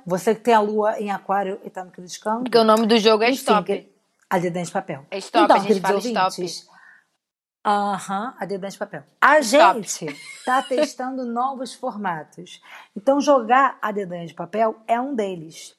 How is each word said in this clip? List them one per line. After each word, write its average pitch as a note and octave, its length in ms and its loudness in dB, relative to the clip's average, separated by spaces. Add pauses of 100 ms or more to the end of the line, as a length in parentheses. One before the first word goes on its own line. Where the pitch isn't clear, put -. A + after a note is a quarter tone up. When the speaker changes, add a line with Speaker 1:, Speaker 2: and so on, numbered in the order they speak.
Speaker 1:
você F#3 280 0
que G#3+ 80 -12
tem A#3+ 120 2
a G#3+ 60 6
lua G#3+ 400 0
em G3+ 100 -6
aquário G3 540 -4
e G3+ 60 -16
tá F#3 140 -12
me F3+ 60 -20
criticando? G#3+ 540 -8
Speaker 2:
Porque A#3 140 2
o A3+ 60 6
nome A3 220 4
do A3+ 120 4
jogo G#3+ 260 4
é A#3+ 60 4
Speaker 1:
Enfim, C4 100 0
Speaker 2:
Stop. G#3+ 240 2
Speaker 1:
que-, G3 260 -6 (380)
a F#3+ 100 0
dedões F3 300 -4
de - 40 -16
papel. D3 380 -8
Speaker 2:
É G3+ 80 -8
stop, G#3+ 260 0
Speaker 1:
Então, B3 120 6
Speaker 2:
a - 40 4
gente G3 80 -2
Speaker 1:
queridos F#3+ 200 2
Speaker 2:
fala G3 120 2
stop. G3+ 420 -2
Speaker 1:
ouvintes, - 260 -10 (960)
aham, G3+ 720 -4
a G3+ 60 -8
dedões F#3+ 300 -8
de - 40 -16
papel. E3+ 240 -10 (180)
A C#4+ 200 6
Speaker 2:
Stop. C#4 420 6
Speaker 1:
gente - 380 -10 (240)
tá C4 180 0
testando C4 640 -4
<laughs> A#3 80 -8
novos B3+ 420 -6
formatos. F3+ 840 -10 (360)
Então, C4+ 240 2
jogar B3+ 600 2
a G#3+ 100 -4
dedões F3 380 -8
de D#3 60 -20
papel A3 420 -2 (100)
é A#3 140 0
um C#4 140 -6
deles. F#3 640 -8